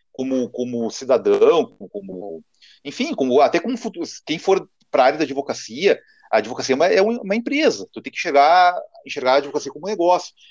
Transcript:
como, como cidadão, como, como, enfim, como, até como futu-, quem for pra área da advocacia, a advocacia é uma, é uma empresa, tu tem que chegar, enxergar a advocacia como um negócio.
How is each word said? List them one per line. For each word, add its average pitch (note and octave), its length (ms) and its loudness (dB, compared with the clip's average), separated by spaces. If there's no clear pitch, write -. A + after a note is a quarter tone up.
como, C3 400 -4
como A#2+ 400 -4
cidadão, A#2+ 720 2
como, - 240 -20
como, F#2+ 540 -14
enfim, B3 300 -6
como, C3 260 2
até B2+ 180 4
como B3 160 -4
futu-, G3 280 -10
quem D#3 140 -4
for F#3+ 320 0
pra C3 140 4
área D3+ 120 4
da D#3 60 0
advocacia, C3 760 -2
a A2+ 60 2
advocacia A#2 360 -2
é - 20 4
uma, D#3 120 2
é F#3+ 140 4
uma G#3 340 -2
empresa, B3+ 560 -4
tu - 100 -14
tem - 120 -14
que - 60 -10
chegar, E3+ 600 4
enxergar C3 280 -2
a C3+ 40 4
advocacia C#3+ 340 -4
como D3+ 140 -16
um G3 40 -6
negócio. F3 440 0